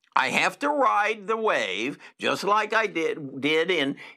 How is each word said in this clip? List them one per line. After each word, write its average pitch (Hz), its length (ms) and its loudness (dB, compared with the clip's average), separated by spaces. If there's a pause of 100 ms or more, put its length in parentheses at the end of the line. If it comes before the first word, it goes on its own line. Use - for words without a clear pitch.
(160)
I 131 140 2
have 175 300 2
to 285 100 0
ride 214 580 0
the 220 100 -2
wave, 135 600 -2 (180)
just 127 260 -2
like 214 300 0
I 220 140 2
did, 156 520 -4
did 156 300 2
in, 143 280 0 (180)